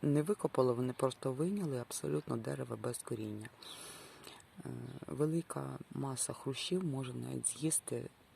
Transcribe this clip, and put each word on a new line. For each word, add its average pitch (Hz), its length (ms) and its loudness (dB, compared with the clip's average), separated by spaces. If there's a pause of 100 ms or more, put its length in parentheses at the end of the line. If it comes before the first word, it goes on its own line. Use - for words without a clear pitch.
не 147 200 6
викопали, 147 500 6
вони 123 200 2
просто 131 400 2
вийняли 160 480 2
абсолютно 143 560 0
дерево 123 400 -2
без 113 220 -2
коріння. 107 500 -4 (1160)
Е, - 40 -6 (380)
велика 139 720 0 (120)
маса 135 420 -2
хрущів 180 520 -2
може 131 300 0
навіть 123 340 -2
з'їсти - 640 0 (260)